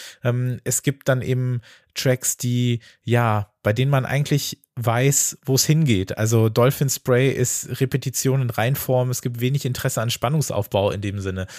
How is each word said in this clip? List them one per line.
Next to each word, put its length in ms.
Ähm, 420
es 180
gibt 260
dann 140
eben 400
Tracks, 420
die, 440
ja, 500
bei 100
denen 180
man 140
eigentlich 560
weiß, 680
wo 80
es 100
hingeht. 540
Also 320
Dolphin 400
Spray 400
ist 500
Repetition 640
in 80
Reinform. 580
Es 140
gibt 180
wenig 240
Interesse 380
an 80
Spannungsaufbau 800
in 100
dem 200
Sinne. 260